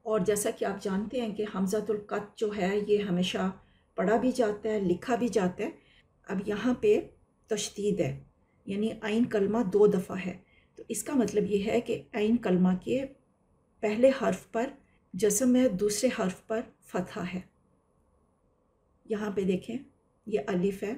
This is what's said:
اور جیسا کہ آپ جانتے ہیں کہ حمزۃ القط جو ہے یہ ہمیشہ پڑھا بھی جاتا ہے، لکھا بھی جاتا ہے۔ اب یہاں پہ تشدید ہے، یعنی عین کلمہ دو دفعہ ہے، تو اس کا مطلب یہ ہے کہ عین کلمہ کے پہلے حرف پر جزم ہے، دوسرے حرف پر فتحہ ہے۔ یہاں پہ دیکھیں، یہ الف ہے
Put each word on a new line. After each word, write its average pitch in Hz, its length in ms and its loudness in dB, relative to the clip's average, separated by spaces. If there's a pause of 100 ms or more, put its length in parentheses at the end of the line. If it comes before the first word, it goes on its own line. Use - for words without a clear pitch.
اور 214 180 0
جیسا 208 300 0
کہ 226 160 -4
آپ 196 180 -6
جانتے 208 380 -2
ہیں 220 140 -6
کہ 208 100 -4 (100)
حمزۃ 196 340 -2
القط 208 480 -6
جو 208 200 -2
ہے 196 300 0
یہ 208 100 4
ہمیشہ 185 540 0 (440)
پڑھا 190 200 2
بھی 247 160 2
جاتا 214 380 -2
ہے، 214 100 -2
لکھا 185 360 0
بھی 240 120 -2
جاتا 185 360 0
ہے۔ 285 60 -4 (540)
اب 185 220 -4
یہاں 208 280 -2
پہ 220 340 4 (400)
تشدید 202 520 -2
ہے، 139 240 -2 (420)
یعنی 202 240 -2 (120)
عین 220 240 2
کلمہ 214 380 0 (100)
دو 208 140 8
دفعہ 185 380 0
ہے، 185 120 -6 (380)
تو - 120 -20
اس - 160 -6
کا 302 100 -6
مطلب 208 380 2
یہ 202 200 0
ہے 240 100 2
کہ - 220 -6 (100)
عین 220 240 2
کلمہ 185 460 2
کے 254 220 -2 (720)
پہلے 226 300 6 (120)
حرف 190 300 -2
پر 233 180 -2 (440)
جزم 214 420 4
ہے، 254 140 6
دوسرے 208 400 0 (100)
حرف 185 280 -4
پر 220 140 -2 (240)
فتحہ 185 380 -6 (100)
ہے۔ 185 80 -8 (1700)
یہاں 214 220 -4
پہ 196 100 -2
دیکھیں، 190 360 -2 (480)
یہ 208 220 -2
الف 190 360 0
ہے 208 140 -4